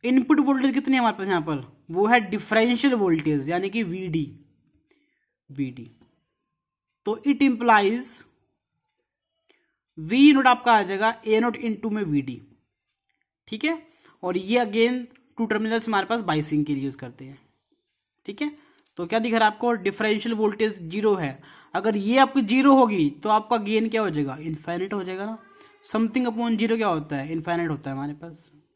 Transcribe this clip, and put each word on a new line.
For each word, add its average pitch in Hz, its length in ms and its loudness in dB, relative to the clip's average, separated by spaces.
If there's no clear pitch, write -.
इनपुट 254 360 4
वोल्टेज 262 340 2
कितनी 269 200 0
है 262 60 2
हमारे 220 180 0
पास 190 100 -6
यहाँ 180 140 0
पर, 147 220 -6
वो 185 160 2
है 240 120 6
डिफरेंशियल 226 640 0
वोल्टेज, 156 560 0
यानी 180 200 -2
कि 220 140 -4
वीडी, 170 400 -4
वीडी। 131 400 -8
तो 220 220 -2
it 285 140 2
implies 233 720 4
वी 240 360 6
नॉट 269 140 4
आपका 240 260 4
आ 208 100 4
जाएगा 196 300 -2
ए 214 120 4
नॉट 226 240 0
into 226 280 -4
में 208 120 -4
वीडी। 135 380 -4
ठीक 220 180 -10
है, 320 120 -2
और 180 140 -2
ये 196 220 0
again 240 440 0
टू 233 80 0
टर्मिनल्स 220 420 -2
हमारे 214 180 0
पास 233 160 -2
बाइसिंग 151 440 -2
के 147 80 -4
लिए 135 100 -6
यूज़ 135 140 -8
करते 123 280 -16
हैं। 135 140 -20
ठीक 202 160 -10
है, 294 100 -4
तो 175 100 -6
क्या 220 120 -2
दिख 226 140 -2
रहा 226 140 4
है 214 60 2
आपको, 240 200 -2
डिफरेंशियल 214 640 -2
वोल्टेज 208 460 -2
ज़ीरो 202 340 0
है। 147 240 -6
अगर 208 240 0
ये 214 200 2
आपकी 269 260 4
ज़ीरो 262 320 6
होगी 208 340 4
तो 214 60 -2
आपका 220 300 2
गेन 214 300 0
क्या 220 120 -2
हो 202 80 -2
जाएगा, 143 320 -4
इनफाइनाइट 170 520 -6
हो 196 100 -4
जाएगा 185 220 -8
ना। 226 120 -10
Something 226 420 0
upon 226 300 -2
zero 220 200 0
क्या 214 100 0
होता 151 280 -2
है, 143 160 -6
इनफाइनाइट 170 380 -4
होता 143 200 -6
है 135 60 -8
हमारे 143 180 -8
पास। 156 380 -20